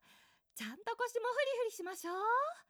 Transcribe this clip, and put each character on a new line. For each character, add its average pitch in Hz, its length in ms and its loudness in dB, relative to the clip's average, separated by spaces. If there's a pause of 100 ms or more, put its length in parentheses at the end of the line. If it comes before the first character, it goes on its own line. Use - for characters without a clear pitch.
(540)
ち - 100 -8
ゃ 220 120 -6
ん 370 80 -18
と 440 140 -2
腰 466 220 0
も 466 120 2
フ 480 140 2
リ 539 140 2
フ 494 60 2
リ 440 60 0
し - 120 -8
ま 359 120 -6
し 339 140 -6
ょ - 20 -2
う。 359 40 -2 (540)